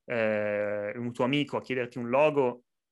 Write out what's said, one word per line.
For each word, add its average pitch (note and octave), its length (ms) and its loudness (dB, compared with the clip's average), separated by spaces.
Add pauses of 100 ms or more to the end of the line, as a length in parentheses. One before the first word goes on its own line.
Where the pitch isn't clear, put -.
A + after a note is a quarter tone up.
eh, G#2 920 -2
un A#2+ 160 -6
tuo B2+ 120 0
amico C#3+ 340 0
a - 20 -2
chiederti B2+ 380 -6
un A#2+ 100 -6
logo C#3 560 2 (280)